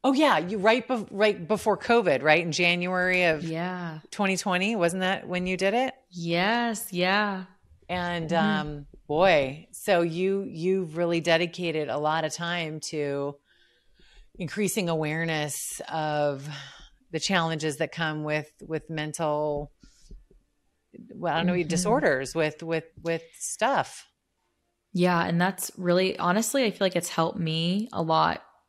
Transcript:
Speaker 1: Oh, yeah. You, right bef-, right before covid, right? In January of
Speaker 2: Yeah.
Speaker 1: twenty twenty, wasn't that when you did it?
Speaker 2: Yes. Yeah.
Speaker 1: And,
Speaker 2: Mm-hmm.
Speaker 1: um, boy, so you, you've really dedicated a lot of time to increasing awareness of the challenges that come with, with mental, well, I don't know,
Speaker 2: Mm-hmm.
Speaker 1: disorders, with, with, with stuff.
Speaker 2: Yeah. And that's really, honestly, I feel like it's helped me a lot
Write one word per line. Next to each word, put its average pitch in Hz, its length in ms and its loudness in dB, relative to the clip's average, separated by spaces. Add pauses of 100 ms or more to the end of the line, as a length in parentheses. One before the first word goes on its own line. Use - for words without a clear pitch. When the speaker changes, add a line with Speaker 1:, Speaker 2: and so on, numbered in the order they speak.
Speaker 1:
Oh, 269 80 4
yeah. 262 240 6
You, 180 200 -2
right 220 280 4
bef-, 233 260 -4
right 202 360 2
before 208 300 2
covid, 180 460 4
right? 156 200 6
In 170 80 -2
January 180 720 2
of 160 200 2
Speaker 2:
Yeah. 170 560 -6 (120)
Speaker 1:
twenty 190 240 0
twenty, 190 400 0
wasn't 180 260 2
that 185 260 -2
when 180 200 -2
you 185 80 -2
did 190 180 0
it? 254 200 0 (160)
Speaker 2:
Yes. 196 840 -2
Yeah. 185 540 0 (440)
Speaker 1:
And, 175 400 -4
Speaker 2:
Mm-hmm. 156 380 2
Speaker 1:
um, 147 180 -10 (220)
boy, 151 640 2
so 180 300 2
you, 185 420 0
you've 170 540 -2
really 170 240 2
dedicated 165 680 0
a 123 80 -2
lot 151 280 0
of 151 80 -4
time 170 460 -4
to 143 560 -4 (1040)
increasing 185 500 -2
awareness 156 920 -4 (100)
of 147 560 -2 (640)
the 165 80 -4
challenges 160 580 0
that 156 140 -2
come 156 320 -4
with, 151 280 -4 (100)
with 156 280 -8
mental, 151 840 -2 (1400)
well, 165 200 -4
I 156 40 0
don't 175 100 2
know, 180 60 2
Speaker 2:
Mm-hmm. 175 140 0
Speaker 1:
disorders, 170 680 2
with, 156 300 -2
with, 165 220 -2 (160)
with 165 220 -4 (140)
stuff. - 680 -2 (840)
Speaker 2:
Yeah. 175 300 2
And 170 160 0
that's 180 380 0
really, 185 400 2
honestly, 226 480 2
I 202 60 2
feel - 100 -12
like 185 140 2
it's 170 140 -2
helped - 280 0
me 170 560 -2
a 185 80 -4
lot 160 420 2 (240)